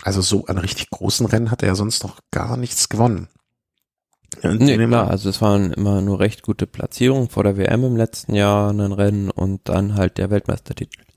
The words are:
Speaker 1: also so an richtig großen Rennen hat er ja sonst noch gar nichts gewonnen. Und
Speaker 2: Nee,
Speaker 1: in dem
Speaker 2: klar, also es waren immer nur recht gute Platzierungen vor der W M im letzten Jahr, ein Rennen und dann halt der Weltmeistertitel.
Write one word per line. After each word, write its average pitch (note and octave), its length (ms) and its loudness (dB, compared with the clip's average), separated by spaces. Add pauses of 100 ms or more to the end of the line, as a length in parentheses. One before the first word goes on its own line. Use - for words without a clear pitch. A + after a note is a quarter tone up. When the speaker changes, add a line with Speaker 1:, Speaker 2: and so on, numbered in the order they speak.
Speaker 1:
also G2 180 0
so F#2+ 240 0
an F#2 140 -4
richtig - 320 -6
großen G#2+ 340 -2
Rennen A2 260 0
hat A#2+ 100 -4
er G2 80 2
ja F#2 60 2
sonst G#2 280 -4
noch - 160 -12 (120)
gar A#2+ 260 -4
nichts - 320 -4
gewonnen. G#2+ 380 0 (1160)
Und G#2+ 180 2
Speaker 2:
Nee, C#3 120 6
Speaker 1:
in A2 60 2
dem A2+ 120 2
Speaker 2:
klar, A#2 180 2
also G2 200 0
es G2 120 -4
waren G2+ 300 4
immer G2+ 300 2
nur G2 180 0
recht G#2 240 0
gute - 240 -2
Platzierungen C3 640 0
vor - 140 -2
der G2 140 2
W G2 80 0
M A#2+ 180 2
im B2+ 120 0
letzten - 380 -2
Jahr, G2+ 380 2
ein G2+ 200 0
Rennen G2+ 380 0
und G2 400 -4
dann G2+ 260 0
halt G2 220 0
der F#2+ 120 -2
Weltmeistertitel. - 680 -4 (180)